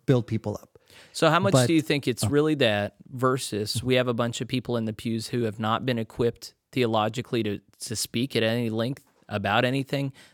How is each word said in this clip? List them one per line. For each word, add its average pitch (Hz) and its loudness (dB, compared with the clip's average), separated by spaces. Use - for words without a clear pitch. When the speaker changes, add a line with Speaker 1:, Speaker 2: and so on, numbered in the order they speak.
Speaker 1:
build 123 4
people 107 -4
up." - -18
Speaker 2:
So - 2
how 160 4
much 196 2
Speaker 1:
But 127 6
Speaker 2:
do 165 2
you 160 4
think 143 -2
it's 120 0
Speaker 1:
Oh. 107 2
Speaker 2:
really 147 2
that 104 2
versus 123 -2
we 127 2
have 123 2
a 123 0
bunch 117 -2
of 123 -8
people 123 -2
in 113 -2
the 110 -4
pews 113 -6
who 123 -2
have 110 -4
not 110 -2
been 123 -2
equipped - -4
theologically 113 0
to, 104 -4
to - -8
speak - -4
at 113 2
any 113 0
length 113 -4
about 104 0
anything? 135 -2